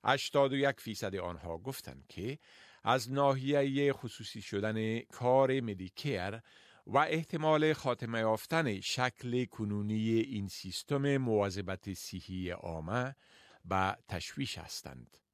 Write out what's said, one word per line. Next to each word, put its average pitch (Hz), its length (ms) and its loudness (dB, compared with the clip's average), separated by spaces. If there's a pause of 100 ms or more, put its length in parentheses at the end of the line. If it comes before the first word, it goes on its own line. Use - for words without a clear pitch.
هشتاد 139 480 4
و - 20 0
یک 139 240 2
فیصد 101 360 -6
آنها 85 420 -6
گفتند 85 520 -10
که 117 300 -8 (440)
از 123 280 2
ناحیهٔ 139 800 4
خصوصی - 480 -10
شدن 110 580 0
کار 131 600 4
مدیکر 101 840 -4 (460)
و 101 100 2
احتمال 156 760 4
خاتمه 117 460 -2
یافتن 110 600 2
شکل 123 680 -2
کنونی 107 640 -2
این 113 380 2
سیستم 139 720 -2
مواظبت 101 760 0
صحی 92 560 -6
عامه 90 640 -4 (500)
به 95 320 2 (100)
تشویش 101 500 -6
هستند. 71 600 -14 (160)